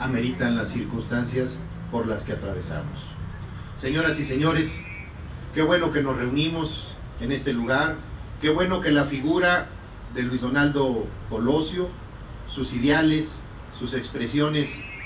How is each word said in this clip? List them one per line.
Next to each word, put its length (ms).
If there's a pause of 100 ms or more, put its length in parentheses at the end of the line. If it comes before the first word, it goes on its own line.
ameritan 560
las 140
circunstancias 880 (320)
por 160
las 160
que 80
atravesamos. 680 (760)
Señoras 420
y 60
señores, 580 (720)
qué 80
bueno 300
que 100
nos 140
reunimos 720 (320)
en 100
este 220
lugar, 440 (440)
qué 100
bueno 300
que 100
la 140
figura 640 (460)
de 80
Luis 180
Donaldo 640 (220)
Colosio, 600 (600)
sus 240
ideales, 640 (420)
sus 160
expresiones 840 (260)